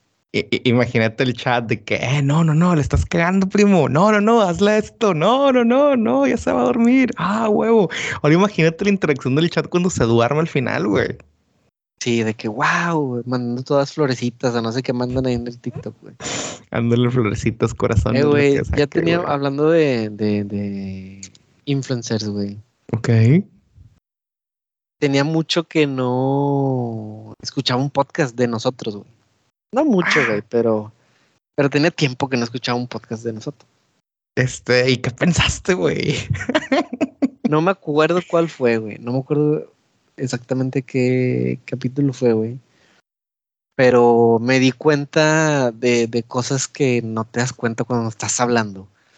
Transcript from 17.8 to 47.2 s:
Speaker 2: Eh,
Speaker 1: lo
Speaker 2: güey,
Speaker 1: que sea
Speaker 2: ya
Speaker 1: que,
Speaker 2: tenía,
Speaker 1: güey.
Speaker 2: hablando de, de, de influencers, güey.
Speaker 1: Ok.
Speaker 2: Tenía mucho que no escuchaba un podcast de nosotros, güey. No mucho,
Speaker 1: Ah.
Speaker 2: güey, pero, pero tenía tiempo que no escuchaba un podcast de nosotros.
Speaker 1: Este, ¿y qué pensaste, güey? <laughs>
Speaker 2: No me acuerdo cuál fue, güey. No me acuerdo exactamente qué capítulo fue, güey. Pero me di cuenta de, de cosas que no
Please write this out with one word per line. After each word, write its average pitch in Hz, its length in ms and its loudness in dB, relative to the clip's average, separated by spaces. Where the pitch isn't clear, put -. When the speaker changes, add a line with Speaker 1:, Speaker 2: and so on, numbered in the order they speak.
Speaker 2:
Eh, - 20 2
Speaker 1:
lo 147 60 2
Speaker 2:
güey, 143 260 4
Speaker 1:
que - 80 -2
sea - 140 -2
Speaker 2:
ya 143 80 2
Speaker 1:
que, 165 140 -2
Speaker 2:
tenía, 165 180 2
Speaker 1:
güey. 160 120 -4
Speaker 2:
hablando 143 400 0
de, 135 380 2
de, 104 360 -2
de 98 760 -8
influencers, 120 640 -4
güey. 101 300 -6
Speaker 1:
Ok. 110 160 -2
Speaker 2:
Tenía 139 260 2
mucho 160 400 0
que 156 220 2
no 127 1600 -2
escuchaba 127 400 -4
un 143 80 -2
podcast 135 460 -4
de 123 120 0
nosotros, 117 480 -6
güey. 98 120 -18
No 285 100 2
mucho, 185 360 2
Speaker 1:
Ah. 123 80 0
Speaker 2:
güey, 104 200 -4
pero, 110 440 -2
pero 139 140 0
tenía 151 200 2
tiempo 131 380 -4
que 127 80 -2
no 120 80 -2
escuchaba 120 340 -6
un 123 100 -6
podcast 113 360 -12
de 117 80 -6
nosotros. - 360 -14
Speaker 1:
Este, 123 540 2
¿y 127 80 2
qué 131 120 -4
pensaste, - 640 0
güey? 160 420 -2
<laughs> - 880 -2
Speaker 2:
No 151 120 2
me 190 100 2
acuerdo 156 480 0
cuál 165 180 2
fue, 117 300 0
güey. 107 220 -8
No 120 120 -8
me 131 60 -2
acuerdo 151 540 -2
exactamente 131 640 -4
qué 127 840 0
capítulo 131 480 -4
fue, 123 200 2
güey. 113 280 -2
Pero 120 640 6
me 127 200 2
di 127 100 4
cuenta 151 1000 2
de, 120 340 0
de 117 160 -4
cosas 131 460 -4
que 123 340 0
no 113 220 -4